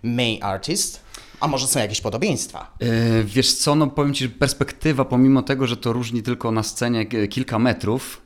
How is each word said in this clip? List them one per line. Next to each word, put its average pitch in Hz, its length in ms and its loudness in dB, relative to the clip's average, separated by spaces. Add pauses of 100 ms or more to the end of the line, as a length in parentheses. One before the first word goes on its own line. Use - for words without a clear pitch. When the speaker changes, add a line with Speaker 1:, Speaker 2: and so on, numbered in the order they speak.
Speaker 1:
main 120 400 0
artist? 101 580 -4 (400)
A 151 80 0
może 135 180 -2
są 131 140 0
jakieś 107 200 -2
podobieństwa? - 800 -4
Speaker 2:
E, 113 440 2
wiesz 104 300 2
co, - 200 2
no, 151 120 4
powiem 143 280 0
ci, 131 100 -2
że 123 60 -4
perspektywa, 139 720 0
pomimo 131 380 4
tego, 135 240 0
że 120 100 -2
to 117 160 -2
różni 117 300 -2
tylko 117 280 -2
na 110 120 2
scenie 117 440 -2
k-, 110 200 0
kilka 117 320 -2
metrów 117 680 0